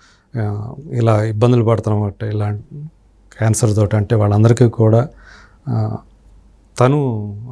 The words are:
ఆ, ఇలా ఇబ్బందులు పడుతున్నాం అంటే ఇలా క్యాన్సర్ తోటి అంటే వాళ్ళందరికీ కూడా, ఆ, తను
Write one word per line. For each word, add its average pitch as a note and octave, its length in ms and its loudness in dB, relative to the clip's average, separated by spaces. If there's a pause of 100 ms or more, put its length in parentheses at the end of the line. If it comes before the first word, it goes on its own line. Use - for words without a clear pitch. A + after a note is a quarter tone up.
(380)
ఆ, G#2 360 -6 (180)
ఇలా A2+ 320 2
ఇబ్బందులు A#2 400 2
పడుతున్నాం G#2+ 380 0
అంటే G#2 260 -6
ఇలా G#2 300 -4 (800)
క్యాన్సర్ A2 380 2
తోటి G#2+ 200 0
అంటే G#2+ 200 0
వాళ్ళందరికీ G#2+ 520 4
కూడా, A2 400 2 (600)
ఆ, A2 280 -4 (840)
తను A#2+ 580 0 (140)